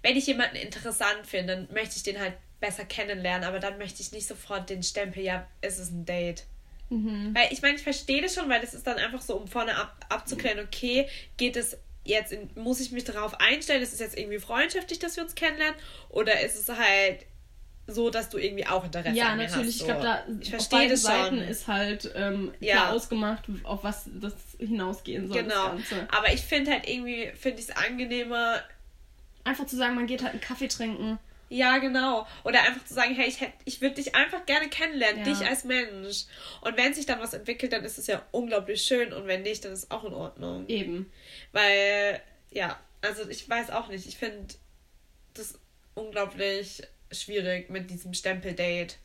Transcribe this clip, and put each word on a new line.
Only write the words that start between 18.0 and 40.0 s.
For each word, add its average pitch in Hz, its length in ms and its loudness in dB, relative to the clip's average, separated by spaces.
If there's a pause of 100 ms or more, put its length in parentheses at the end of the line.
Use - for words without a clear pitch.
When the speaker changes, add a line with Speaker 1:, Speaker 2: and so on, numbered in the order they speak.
Speaker 1:
dass 226 180 -2
du - 100 -4
irgendwie 196 300 0
auch 180 160 2
Interesse 175 320 0
Speaker 2:
Ja, 233 140 4
Speaker 1:
an 220 80 0
mir 226 100 -2
Speaker 2:
natürlich. 202 220 0
Speaker 1:
hast, 226 100 -4
Speaker 2:
Ich - 40 -4
glaub, - 140 2
Speaker 1:
so. - 60 0
Speaker 2:
da 226 200 2 (160)
Speaker 1:
Ich - 60 -8
Speaker 2:
auf - 40 -4
Speaker 1:
verstehe 233 280 4
Speaker 2:
beiden 269 120 8
Speaker 1:
das 262 120 6
schon. 214 80 6
Speaker 2:
Seiten 190 280 4
ist 196 280 -4
halt, 208 480 0
ähm, 196 460 0
Speaker 1:
Ja. 202 140 4
Speaker 2:
klar 185 180 6
ausgemacht, 220 500 0 (220)
auf 202 180 -6
was 208 220 -4 (160)
das 208 140 -4 (240)
hinausgehen 196 680 -2
soll, 214 160 0
das 220 100 -2
Speaker 1:
Genau. 190 180 4
Speaker 2:
Ganze. 185 360 -4 (100)
Speaker 1:
Aber 202 160 6
ich - 100 2
find 294 280 2
halt - 180 2
irgendwie, 240 460 -4
find 240 240 -2
ich's 226 120 -10
angenehmer, 233 920 0 (840)
Speaker 2:
Einfach 269 220 2
zu 262 100 -6
sagen, 247 200 2
man 240 100 2
geht 254 160 -2
halt 233 120 -2
einen 220 60 -6
Kaffee 254 280 -4
trinken. 220 500 -2 (300)
Speaker 1:
Ja, 254 300 6
genau. 254 500 2 (160)
Oder 240 180 8
einfach 254 220 2
zu - 100 -14
sagen, 247 200 4
„Hey, 247 140 2
ich - 120 -4
hätt, 262 100 -2 (140)
ich - 160 -8
würd 269 180 2
dich - 160 -4
einfach 311 320 4
gerne 302 220 4
kennenlernen, 277 500 2
Speaker 2:
Ja. 214 60 -4
Speaker 1:
dich - 200 2
als 262 200 0
Mensch.“ 202 600 -2 (340)
Und 226 160 0
wenn 262 180 6
sich 294 120 -4
dann 240 140 0
was 226 140 -6
entwickelt, - 380 -2
dann 208 120 0
ist 226 140 -8
es - 80 -6
ja - 240 0
unglaublich 220 520 0
schön. 240 300 4
Und 196 140 -8
wenn 185 160 0
nicht, 214 220 -4
dann 196 80 -8
ist - 180 -10
auch 220 140 -6